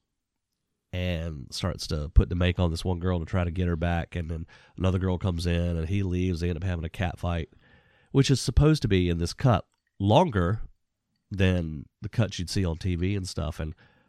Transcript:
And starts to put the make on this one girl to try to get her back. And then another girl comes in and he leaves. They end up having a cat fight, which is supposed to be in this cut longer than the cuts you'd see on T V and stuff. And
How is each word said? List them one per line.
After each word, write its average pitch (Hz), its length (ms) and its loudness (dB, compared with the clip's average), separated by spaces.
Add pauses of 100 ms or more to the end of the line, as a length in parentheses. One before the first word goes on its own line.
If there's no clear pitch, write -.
(920)
And 82 580 -4
starts - 380 -4
to 76 220 -2
put - 200 6
the - 40 -2
make 90 240 2
on 87 120 4
this 80 140 -4
one 92 140 -2
girl 90 220 0
to 78 60 -6
try 92 180 0
to 87 60 -2
get 87 180 -2
her 87 80 0
back. 85 400 -2
And 82 140 -6
then 82 160 -8 (320)
another 92 200 2
girl 92 200 0
comes 85 280 -2
in 85 320 0
and 80 100 -2
he 101 140 -2
leaves. 90 380 -2
They 87 80 -2
end 87 100 -2
up 95 60 -6
having 87 200 -4
a 80 60 -8
cat - 280 -6
fight, 85 300 -4 (600)
which 139 200 4
is 135 100 4
supposed 147 420 4
to 123 60 0
be 90 220 4
in 85 80 2
this 85 160 -2
cut 113 320 2 (320)
longer 107 600 4 (720)
than 90 540 0 (160)
the 107 80 -8
cuts 98 300 -2
you'd 87 100 -6
see 98 160 -2
on 80 140 -2
T 90 180 -2
V 92 180 -2
and 92 140 -6
stuff. 78 320 -6
And 78 140 -6 (340)